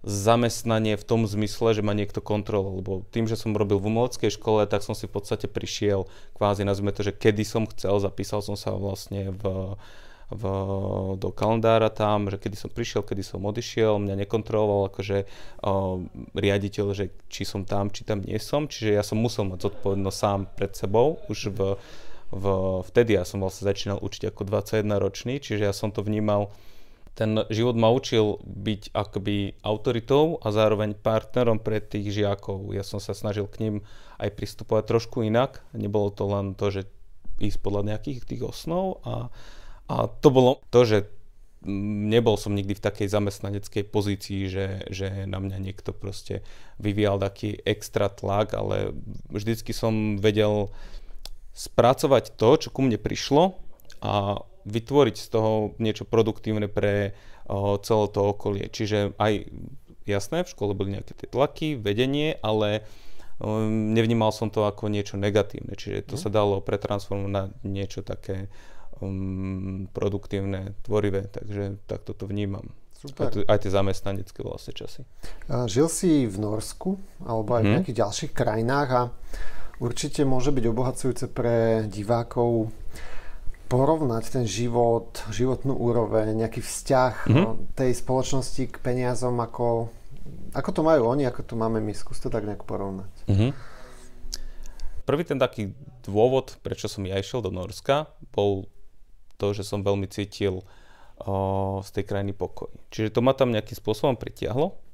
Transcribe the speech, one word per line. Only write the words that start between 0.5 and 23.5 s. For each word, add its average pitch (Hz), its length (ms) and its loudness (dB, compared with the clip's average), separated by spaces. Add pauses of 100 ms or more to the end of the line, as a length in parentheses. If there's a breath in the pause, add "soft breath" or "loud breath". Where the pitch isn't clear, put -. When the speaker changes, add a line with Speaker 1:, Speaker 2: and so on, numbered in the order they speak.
Speaker 1:
v - 80 -8
tom 113 240 2
zmysle, 107 480 2
že 104 80 0
ma 104 80 2
niekto 101 320 -2
kontroloval, 104 500 0
lebo 95 180 -4 (140)
tým, 113 220 -2
že 113 80 0
som 110 160 -2
robil 104 260 4
v 101 140 0
umeleckej 113 400 0
škole, 110 320 2
tak 101 160 0
som 107 160 -4
si - 100 -8
v - 80 -10
podstate - 320 -4
prišiel 98 640 0 (260 loud breath)
kvázi, 101 300 2
nazvime 101 280 2
to, 101 120 -4
že 98 80 2
kedy 107 320 4
som 110 240 -2
chcel, 101 320 2
zapísal 101 400 -2
som 101 160 -4
sa 104 160 -6
vlastne 98 640 -4
v, - 80 -8 (880 loud breath)
v, 104 120 -8 (760)
do 95 100 -2
kalendára 110 600 4
tam, 104 400 2
že 101 80 -4
kedy 95 160 -6
som - 160 -8
prišiel, 113 320 -4
kedy 98 240 -6
som 95 160 -8
odišiel, 107 560 2
mňa 101 240 -2
nekontroloval 104 640 2
akože, 98 400 -2
ehm, 95 720 -4 (320)
riaditeľ, 101 540 0 (100)
že 98 100 -2 (220)
či - 160 -8
som 98 240 -4
tam, 101 240 0
či - 160 -6
tam 104 160 -2
nie 104 160 -4
som, 147 320 -2
čiže 107 240 2
ja 104 80 4
som 107 160 0
musel 113 260 0
mať 95 220 -2
zodpovednosť 98 480 0
sám 98 340 0
pred - 220 -4
sebou 117 560 2
už 104 240 -4
v, 98 240 0 (560 loud breath)
v, 98 140 -2 (400)
vtedy 110 340 4
ja 90 80 -2
som 98 160 -4
vlastne 95 240 -4